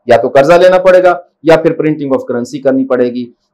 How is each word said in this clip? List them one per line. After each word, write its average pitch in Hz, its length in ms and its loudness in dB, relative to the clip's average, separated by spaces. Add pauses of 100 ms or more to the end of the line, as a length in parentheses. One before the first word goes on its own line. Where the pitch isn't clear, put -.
या 117 80 4
तो 123 120 -2
कर्जा 143 280 2
लेना 185 220 4
पड़ेगा 185 460 2 (200)
या 160 120 4
फिर 160 240 -2
printing 147 320 -4
of 127 60 0
currency 123 400 -8
करनी 131 260 -2
पड़ेगी। 123 520 -4 (180)